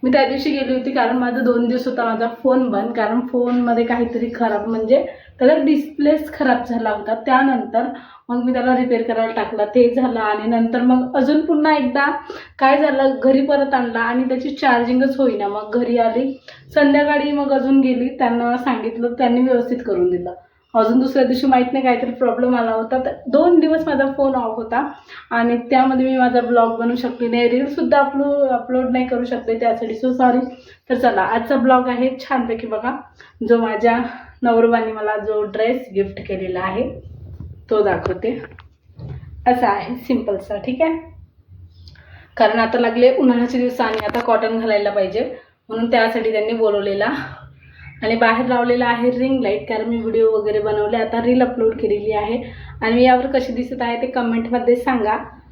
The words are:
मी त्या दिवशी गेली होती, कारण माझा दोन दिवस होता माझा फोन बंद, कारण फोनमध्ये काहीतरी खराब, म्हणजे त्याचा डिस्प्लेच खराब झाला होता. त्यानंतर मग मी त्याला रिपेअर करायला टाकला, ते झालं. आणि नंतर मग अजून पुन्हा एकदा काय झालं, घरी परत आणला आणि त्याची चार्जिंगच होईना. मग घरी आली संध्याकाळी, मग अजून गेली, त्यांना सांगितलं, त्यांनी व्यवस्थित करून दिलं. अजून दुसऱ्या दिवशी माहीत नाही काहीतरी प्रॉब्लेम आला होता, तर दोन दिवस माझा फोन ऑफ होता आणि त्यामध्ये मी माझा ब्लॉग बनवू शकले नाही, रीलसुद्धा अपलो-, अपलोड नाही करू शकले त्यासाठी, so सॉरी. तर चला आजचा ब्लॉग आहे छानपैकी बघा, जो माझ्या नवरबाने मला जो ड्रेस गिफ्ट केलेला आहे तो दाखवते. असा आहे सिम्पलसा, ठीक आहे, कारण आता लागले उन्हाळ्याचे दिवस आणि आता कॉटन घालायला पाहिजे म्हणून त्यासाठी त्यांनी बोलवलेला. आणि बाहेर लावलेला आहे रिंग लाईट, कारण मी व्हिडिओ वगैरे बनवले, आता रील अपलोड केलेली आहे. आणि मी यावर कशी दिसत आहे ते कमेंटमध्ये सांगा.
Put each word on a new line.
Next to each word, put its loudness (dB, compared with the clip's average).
मी 0
त्या 4
दिवशी -2
गेली -2
होती, -2
कारण 0
माझा -2
दोन 2
दिवस -2
होता -4
माझा -2
फोन 2
बंद, -2
कारण 0
फोनमध्ये 0
काहीतरी -2
खराब, -2
म्हणजे 0
त्याचा 6
डिस्प्लेच 0
खराब 0
झाला -4
होता. -4
त्यानंतर 2
मग -2
मी 0
त्याला 2
रिपेअर 2
करायला -2
टाकला, -2
ते 4
झालं. 0
आणि -2
नंतर 0
मग 2
अजून 2
पुन्हा 2
एकदा 0
काय 6
झालं, 2
घरी 4
परत 2
आणला -2
आणि 0
त्याची -2
चार्जिंगच 2
होईना. 0
मग -4
घरी 0
आली 0
संध्याकाळी, 4
मग 0
अजून 4
गेली, 2
त्यांना 0
सांगितलं, -4
त्यांनी 2
व्यवस्थित 2
करून 0
दिलं. -4
अजून 4
दुसऱ्या 2
दिवशी 0
माहीत 4
नाही -2
काहीतरी 0
प्रॉब्लेम 0
आला 0
होता, -2
तर -4
दोन 6
दिवस 2
माझा 2
फोन 0
ऑफ -2
होता -2
आणि 2
त्यामध्ये 4
मी 0
माझा 4
ब्लॉग 2
बनवू 0
शकले -4
नाही, 2
रीलसुद्धा 2
अपलो-, 0
अपलोड -2
नाही 0
करू -2
शकले -4
त्यासाठी, -2
so 0
सॉरी. 4
तर 2
चला 2
आजचा -2
ब्लॉग 4
आहे 0
छानपैकी -4
बघा, -4
जो 4
माझ्या 0
नवरबाने 2
मला -4
जो -2
ड्रेस -2
गिफ्ट -4
केलेला -6
आहे -4
तो 2
दाखवते. -2
असा 2
आहे -4
सिम्पलसा, -4
ठीक -4
आहे, 0
कारण 4
आता 0
लागले 4
उन्हाळ्याचे 2
दिवस -2
आणि -2
आता -2
कॉटन 0
घालायला 0
पाहिजे -2
म्हणून -2
त्यासाठी 2
त्यांनी -2
बोलवलेला. 0
आणि 0
बाहेर 2
लावलेला 0
आहे 0
रिंग 0
लाईट, -2
कारण -4
मी -2
व्हिडिओ 2
वगैरे 0
बनवले, -2
आता -2
रील 2
अपलोड -2
केलेली -2
आहे. -2
आणि 0
मी 4
यावर 4
कशी -2
दिसत -8
आहे -4
ते -4
कमेंटमध्ये 0
सांगा. -2